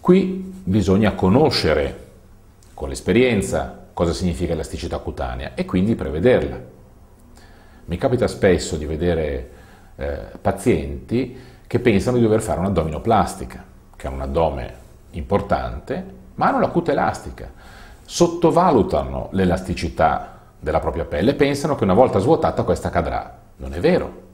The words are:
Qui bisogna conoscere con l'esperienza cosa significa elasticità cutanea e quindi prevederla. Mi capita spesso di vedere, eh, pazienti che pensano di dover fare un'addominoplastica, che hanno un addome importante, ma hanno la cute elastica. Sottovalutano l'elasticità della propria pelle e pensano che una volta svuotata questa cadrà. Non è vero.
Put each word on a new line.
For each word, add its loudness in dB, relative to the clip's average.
Qui 2
bisogna 4
conoscere 2
con -10
l'esperienza 0
cosa 0
significa -2
elasticità -8
cutanea -8
e -4
quindi 2
prevederla. 2
Mi -6
capita 2
spesso 2
di -6
vedere, -2
eh, -6
pazienti -2
che -2
pensano 2
di 4
dover 4
fare -2
un'addominoplastica, -2
che -14
hanno -6
un -8
addome -2
importante, -4
ma 2
hanno 0
la 2
cute -2
elastica. -4
Sottovalutano 2
l'elasticità 0
della -2
propria -4
pelle 0
e 0
pensano 0
che -2
una 4
volta 6
svuotata 2
questa -2
cadrà. -4
Non -10
è -6
vero. 0